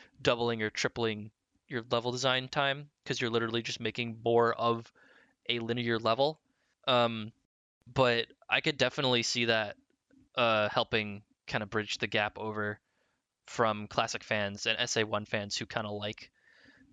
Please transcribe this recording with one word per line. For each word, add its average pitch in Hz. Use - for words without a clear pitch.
doubling 120
or 107
tripling 110
your 120
level 120
design 127
time 143
'cause -
you're 120
literally 117
just -
making 117
more 117
of 117
a 120
linear 117
level. 117
Um, 117
but 120
I 131
could 151
definitely 127
see 117
that, 110
uh, 110
helping 104
kinda 107
bridge 104
the -
gap 107
over 107
from 107
classic 113
fans 104
and 113
S 120
A 113
one 107
fans 101
who 113
kinda 107
like 104